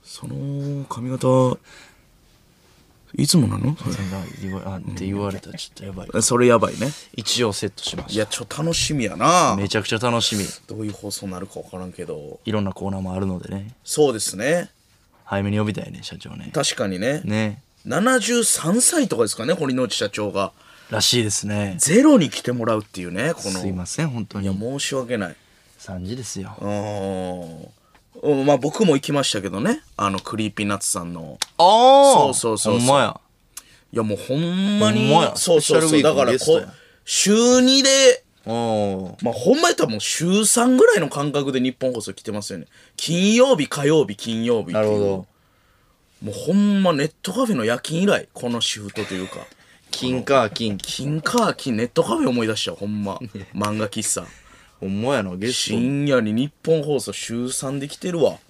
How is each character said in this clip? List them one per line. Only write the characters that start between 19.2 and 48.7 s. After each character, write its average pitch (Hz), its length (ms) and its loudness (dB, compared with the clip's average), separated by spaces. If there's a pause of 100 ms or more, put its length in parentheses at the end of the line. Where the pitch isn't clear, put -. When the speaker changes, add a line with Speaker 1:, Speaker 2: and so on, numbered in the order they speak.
Speaker 1:
で 107 60 2
す - 80 -6
か 113 100 -6
ね、 165 80 0
堀 139 180 -2
之 127 120 0
内 104 100 -6
社 107 160 -4
長 104 220 -6
が。 98 200 -2 (380)
Speaker 2:
ら 107 100 -2
し 123 200 2
い - 20 2
で 107 80 0
す - 160 -4
ね。 104 320 -4
Speaker 1:
ゼ 202 240 4
ロ 294 160 8
に 143 100 4
来 - 140 -8
て - 80 -4
も 120 140 -4
ら 113 100 2
う 107 60 0
っ - 20 -10
て - 180 -12
い 90 40 -6
う 87 80 -8
ね、 131 220 -2
こ - 160 -12
の。 95 100 -4
Speaker 2:
す 95 80 -4
い 95 40 -4
ま 90 140 -6
せ - 160 -6
ん、 165 60 -2
本 117 180 -6
当 101 140 -8
に。 98 60 -4
Speaker 1:
い - 20 0
や、 95 100 -2
申 131 220 -6
し - 140 -4
訳 123 220 -4
な 92 140 -6
い。 - 60 -18 (420)
Speaker 2:
三 92 260 -10
時 110 120 -8
で 131 80 -10
す - 160 -10
よ。 101 200 -12
Speaker 1:
う 101 80 -6
ん。 95 1000 -6 (540)
う 139 200 2
ん、 135 40 0
ま 143 60 4
あ、 143 40 4
僕 147 280 0
も 156 100 6
行 139 80 0
き - 80 -6
ま 143 140 0
し - 80 -2
た 101 100 -4
け 95 80 -6
ど 95 100 -6
ね。 226 200 -2 (160)
あ 101 120 -2
の、 95 120 -4
ク - 160 -10
リ 110 140 -4
ー - 20 -20
ピ 107 100 -6
ー 104 40 -2
ナ 101 100 -2
ッ - 20 -8
ツ - 100 -6
さ 90 140 -4
ん 87 120 -10
の。 80 240 -14 (180)
Speaker 2:
あ 160 80 6
ー。 262 500 10
Speaker 1:
そ 147 160 8
う 127 40 -2
そ 113 180 0
う 107 60 0
そ 107 160 2
う - 0 -
そ - 20 4
う。 - 20 4
Speaker 2:
ほ 120 60 2
ん - 20 4
ま 139 140 6
や。 107 200 0 (680)
Speaker 1:
い 113 60 -6
や、 117 60 0
も 107 120 0
う 98 40 -6
ほ 131 180 -4
ん 190 420 0
ま 214 140 4
に。 - 160 2
Speaker 2:
ほ 147 60 6
ん - 20 8
ま 165 80 6
や。 - 100 0
Speaker 1:
そ 170 220 4
う 151 40 8
そ 160 180 4
う - 20 6
そ 160 60 2
う。 - 20 2
Speaker 2:
ス 156 40 4
ペ 151 60 6
シ 139 60 4
ャ 151 40 6
ル 156 40 4
ウ - 20 0
ィ - 0 -
ー 139 60 2
ク 127 60 4
の 120 60 4
ゲ 127 60 2
ス - 60 -2
ト 156 80 4
や。 165 80 6
Speaker 1:
だ - 60 -10
か - 60 -18
ら - 0 -
こ - 60 -20
う、 - 0 - (280)
週 240 560 4
二 269 200 6
で、 269 400 6 (220)
Speaker 2:
あ 214 60 -8
ー。 101 760 -2
Speaker 1:
ま 117 60 2
あ、 117 40 -4
ほ 226 220 4
ん 320 40 0
ま 349 80 4
や 339 40 4
っ - 40 0
た 339 80 2
ら - 60 -2
も 107 60 -4
う 104 40 -6
週 185 440 0
三 247 320 4
ぐ 311 100 8
ら 480 100 6
い 185 40 2
の 147 80 -2
感 143 240 -4
覚 139 200 0
で 127 80 0
日 127 120 0
本 127 200 -4
放 113 100 -6
送 98 100 -10
来 - 100 -16
て 110 80 -8
ま 104 120 -6
す - 100 -10
よ 92 80 -10
ね。 - 60 -18 (300)
金 185 380 2
曜 247 220 6
日、 143 100 0
火 143 200 -2
曜 151 200 6
日、 101 80 -8
金 113 300 -4
曜 117 180 0
日 - 20 -6
っ - 20 -8
て 85 60 -10
い - 0 -
う。 - 20 -6
Speaker 2:
な 110 80 2
る 107 60 2
ほ 104 100 2
ど。 98 280 0 (960)
Speaker 1:
も 104 80 -8
う - 20 -12
ほ - 200 -4
ん 202 300 4
ま 180 100 4
ネ 143 120 0
ッ 156 80 -4 (100)
ト 185 100 -8
カ 247 140 0
フ 214 80 0
ェ - 20 0
の 110 80 -2
夜 120 140 0
勤 165 240 -4
以 202 40 2
来、 151 280 0
こ 123 160 -8
の 117 100 -4
シ - 180 -4